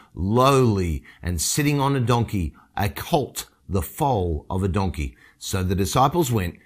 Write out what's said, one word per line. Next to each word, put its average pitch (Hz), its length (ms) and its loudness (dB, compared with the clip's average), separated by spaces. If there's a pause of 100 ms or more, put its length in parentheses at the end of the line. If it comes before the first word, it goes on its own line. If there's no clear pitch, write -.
(140)
lowly 107 880 2 (180)
and 85 200 -4
sitting 147 400 0
on 139 160 0
a 131 40 0
donkey, 110 540 0 (220)
a 101 120 0
colt, - 600 -4 (200)
the 95 140 0
foal 95 640 -2
of 92 140 -2
a 101 60 2
donkey.' 80 480 -4 (220)
So 95 260 -4
the 92 100 0
disciples 135 560 2
went 95 240 -2 (120)